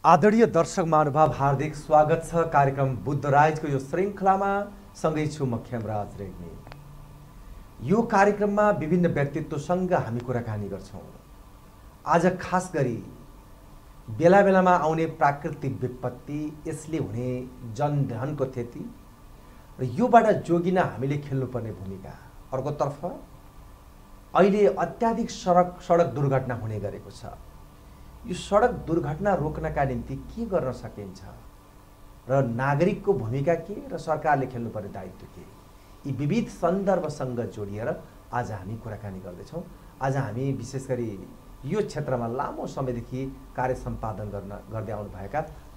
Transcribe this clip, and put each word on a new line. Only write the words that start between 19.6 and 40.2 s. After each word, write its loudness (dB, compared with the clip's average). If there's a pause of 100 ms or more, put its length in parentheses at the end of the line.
र -2
योबाट 6
जोगिन 2
हामीले 0
खेल्नुपर्ने -4
भूमिका। -12 (340)
अर्कोतर्फ -4 (1300)
अहिले 6
अत्याधिक 0
सडक, 2
सडक 4
दुर्घटना 0
हुने -6
गरेको -8
छ। -16 (1000)
यो -6
सडक 4
दुर्घटना 0
रोक्नका -2
निम्ति -4
के -8
गर्न -2
सकिन्छ -12 (1080)
र 2
नागरिकको 2
भूमिका 0
के -6
र -6
सरकारले 2
खेल्नुपर्ने -8
दायित्व -14
के, -16
यी -4
विविध 0
सन्दर्भसँग -2
जोडिएर -6 (320)
आज -4
हामी -8
कुराकानी -10
गर्दैछौँ। -12 (380)
आज 0
हामी -2